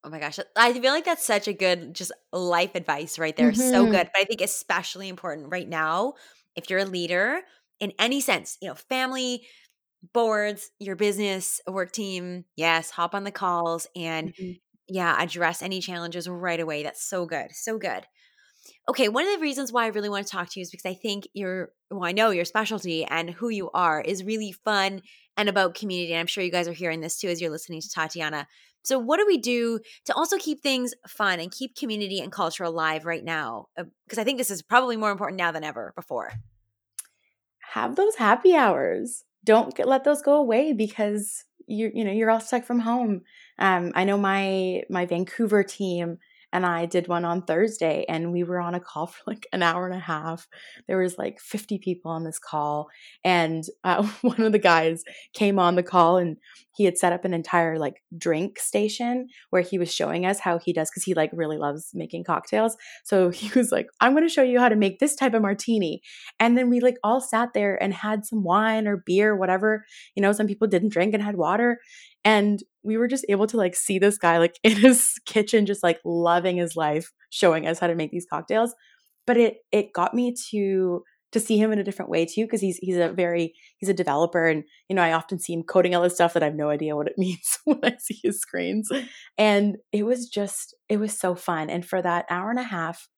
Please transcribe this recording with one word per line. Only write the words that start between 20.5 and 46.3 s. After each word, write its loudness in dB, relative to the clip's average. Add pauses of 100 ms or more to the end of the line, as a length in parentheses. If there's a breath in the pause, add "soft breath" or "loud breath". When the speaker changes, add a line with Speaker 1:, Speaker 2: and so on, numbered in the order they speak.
Speaker 1:
to -14
you -12
is -16
because -18
I -6
think -8
your, -8 (200)
well, -6
I -2
know 4
your 0
specialty -4
and -4
who -8
you -6
are 0
is -6
really -4
fun -2 (360 soft breath)
and 2
about 2
community. -4
And 0
I'm -4
sure -4
you -2
guys 0
are -8
hearing -4
this -6
too -4
as -4
you're -4
listening -12
to -14
Tatiana. -6 (380 soft breath)
So 0
what 0
do 2
we 4
do -2 (260 loud breath)
to -2
also 0
keep -6
things -2 (140)
fun -2
and -10
keep -12
community -6
and -10
culture -4
alive -4
right -4
now? -6 (100)
Uh, -10 (240)
'cause -6
I -2
think 0
this -2
is -8
probably 2
more 0
important -6
now 0
than -8
ever -10
before. -8 (1300)
Speaker 2:
Have -4
those 2
happy 6
hours. 0 (200)
Don't 4
get, 0
let 2
those 2
go 4
away 2
because -4 (220)
you, -4
you -4
know, -2
you're 2
all 2
stuck -4
from 0
home. -2 (380 soft breath)
Um, 2
I 2
know 2
my, 0
my -2
Vancouver 0
team -4 (340 soft breath)